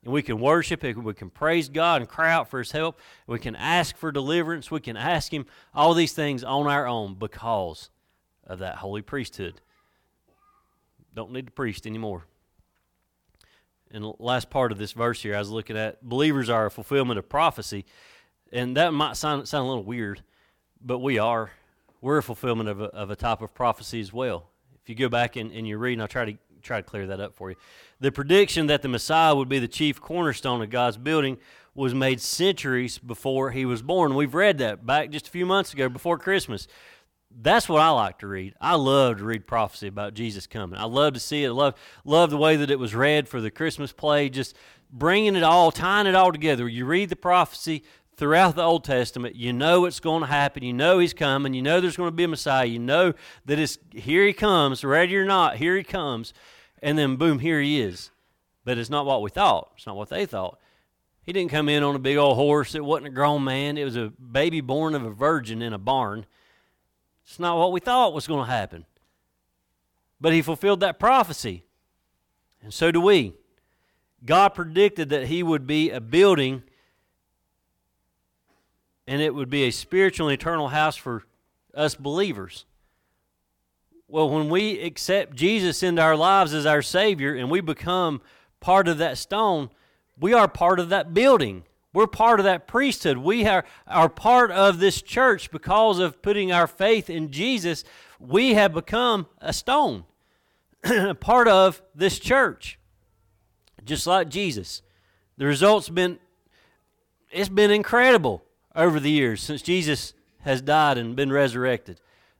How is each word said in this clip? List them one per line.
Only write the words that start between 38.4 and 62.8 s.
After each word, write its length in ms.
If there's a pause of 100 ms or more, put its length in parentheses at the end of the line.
I 160
love 440
to 40
read 240
prophecy 400
about 280
Jesus 320
coming. 320
I 60
love 280
to 60
see 240
it. 60
I 20
love, 240 (280)
love 280
the 60
way 200
that 140
it 80
was 140
read 360
for 100
the 120
Christmas 400
play, 380
just 260 (360)
bringing 440
it 80
all, 280
tying 360
it 80
all 160
together. 360
You 180
read 240
the 60
prophecy 680 (340)
throughout 380
the 60
Old 220
Testament, 520
you 180
know 320
it's 140
gonna 280
happen. 340
You 120
know 260
he's 140
coming. 400
You 80
know 180
there's 180
gonna 140
be 140
a 20
Messiah. 380
You 140
know 340 (320)
that 120
it's, 200 (140)
here 340
he 80
comes, 500
ready 320
or 100
not, 320
here 200
he 60
comes. 500 (480)
And 160
then, 180
boom, 240
here 220
he 200
is. 300 (520)
But 140
it's 120
not 160
what 160
we 80
thought. 460
It's 120
not 80
what 140
they 160
thought. 340 (640)
He 100
didn't 180
come 180
in 140
on 120
a 40
big 180
old 180
horse. 400
It 80